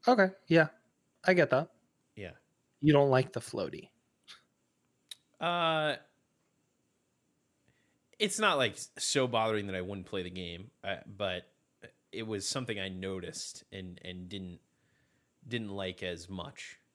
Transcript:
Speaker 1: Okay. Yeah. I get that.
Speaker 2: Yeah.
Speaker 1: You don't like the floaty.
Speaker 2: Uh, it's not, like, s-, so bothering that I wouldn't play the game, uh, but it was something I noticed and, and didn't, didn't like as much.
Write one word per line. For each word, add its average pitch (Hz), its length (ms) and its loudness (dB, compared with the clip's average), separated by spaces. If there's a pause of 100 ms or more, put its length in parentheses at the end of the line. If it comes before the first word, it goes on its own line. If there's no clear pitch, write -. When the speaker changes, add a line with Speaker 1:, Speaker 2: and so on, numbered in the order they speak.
Speaker 1:
Okay. 220 220 8 (180)
Yeah. 165 220 6 (560)
I 185 100 6
get 170 160 6
that. 139 200 2 (460)
Speaker 2:
Yeah. 95 160 -12 (480)
Speaker 1:
You 147 120 6
don't 143 180 8
like 131 220 4
the 113 80 -6
floaty. - 500 -8 (1500)
Speaker 2:
Uh, 160 560 0 (2250)
it's 208 200 -2
not, 196 200 4
like, 117 140 4
s-, - 260 -14
so - 280 2
bothering 110 400 0
that 98 100 -6
I 90 40 -4
wouldn't 95 260 -8
play 95 160 -6
the 90 80 -8
game, 90 400 -12 (140)
uh, 98 120 -4 (100)
but 95 440 -6 (600)
it 113 140 -8
was 104 200 -4
something 117 320 -6
I 95 100 -6
noticed 92 840 -10
and, 92 320 -12
and 90 240 -12
didn't, 92 320 -12 (880)
didn't 110 220 -6
like 95 320 -6
as 87 260 -8
much. - 500 -12 (160)